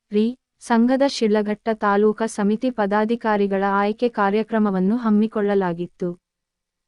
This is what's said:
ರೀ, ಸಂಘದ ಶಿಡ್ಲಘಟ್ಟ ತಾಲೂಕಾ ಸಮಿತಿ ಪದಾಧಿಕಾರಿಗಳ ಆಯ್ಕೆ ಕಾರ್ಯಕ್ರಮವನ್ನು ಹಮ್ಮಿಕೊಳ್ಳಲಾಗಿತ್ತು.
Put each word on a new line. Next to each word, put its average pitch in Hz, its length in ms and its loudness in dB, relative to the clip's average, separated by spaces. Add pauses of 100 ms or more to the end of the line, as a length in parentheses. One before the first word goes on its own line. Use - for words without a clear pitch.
(120)
ರೀ, 220 260 0 (220)
ಸಂಘದ 247 480 2
ಶಿಡ್ಲಘಟ್ಟ 214 680 -2
ತಾಲೂಕಾ 214 520 0
ಸಮಿತಿ 220 440 -2
ಪದಾಧಿಕಾರಿಗಳ 208 1000 0
ಆಯ್ಕೆ 208 400 0
ಕಾರ್ಯಕ್ರಮವನ್ನು 208 880 0
ಹಮ್ಮಿಕೊಳ್ಳಲಾಗಿತ್ತು. 202 1200 -2 (720)